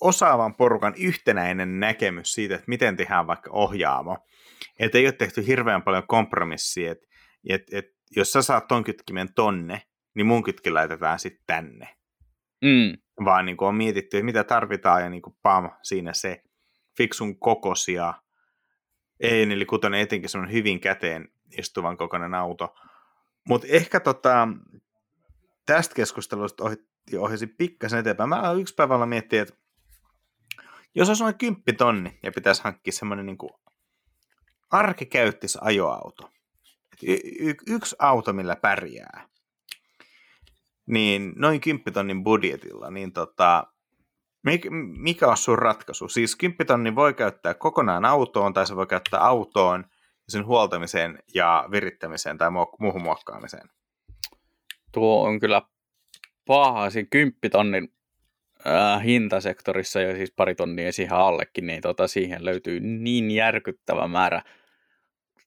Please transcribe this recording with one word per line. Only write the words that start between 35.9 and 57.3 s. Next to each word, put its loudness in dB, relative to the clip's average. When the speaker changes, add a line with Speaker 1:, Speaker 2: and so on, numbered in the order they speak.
Speaker 1:
Et -20
y-, -2
y-, -6
yksi -8
auto, 2
millä -4
pärjää. -4
Niin 0
noin 2
kymppitonnin -4
budjetilla, -2
niin -12
tota, 2
mik-, -2
mikä 2
on 4
sun 2
ratkaisu? -2
Siis -2
kymppitonnin 0
voi 4
käyttää -2
kokonaan 0
autoon, 2
tai 2
se -8
voi -2
käyttää -2
autoon, 2
sen -4
huoltamiseen 0
ja 2
virittämiseen -6
tai 0
muok-, -2
muuhun -2
muokkaamiseen. -8
Speaker 2:
Tuo 4
on 0
kyllä 2
paha. 4
Siinä -4
kymppitonnin, 0